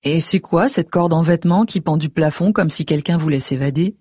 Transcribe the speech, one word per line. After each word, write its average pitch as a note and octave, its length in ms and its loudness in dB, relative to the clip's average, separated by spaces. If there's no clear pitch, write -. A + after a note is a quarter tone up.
Et D3+ 180 0
c'est F3+ 200 0
quoi F#3+ 300 0
cette - 200 -2
corde F3 220 2
en D#3+ 80 2
vêtements E3+ 460 2
qui F3 160 -4
pend D#3+ 160 0
du D#3 100 -2
plafond D#3+ 440 0
comme F3 180 0
si - 160 -4
quelqu'un D#3+ 320 0
voulait D#3 200 0
s'évader ? C#3+ 640 -2